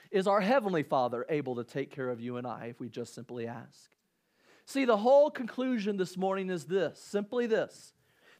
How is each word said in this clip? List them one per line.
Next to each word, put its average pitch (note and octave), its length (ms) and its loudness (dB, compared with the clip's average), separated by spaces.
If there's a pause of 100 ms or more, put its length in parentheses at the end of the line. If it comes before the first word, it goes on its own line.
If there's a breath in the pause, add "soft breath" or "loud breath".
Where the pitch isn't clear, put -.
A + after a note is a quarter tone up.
is F#3+ 160 2
our G3+ 160 4
Heavenly G3 400 2
Father B2 480 0
able C3 280 -2
to A#2+ 60 -4
take C#3+ 280 -8
care B2+ 180 -6
of A#2+ 100 -6
you B2 180 -8
and B2 100 -8
I A#2 180 -10
if A#2+ 140 -12
we B2 100 -10
just A#2 240 -10
simply B2 320 -10
ask? A#2+ 460 -14 (760 soft breath)
See, C4+ 180 -2
the A3 120 6
whole C#4 320 8
conclusion A#3+ 680 -2
this F3+ 200 -4
morning F#3+ 320 0
is E3+ 160 -4
this, E3+ 340 0
simply G#3 460 -2
this, - 480 -2 (460 soft breath)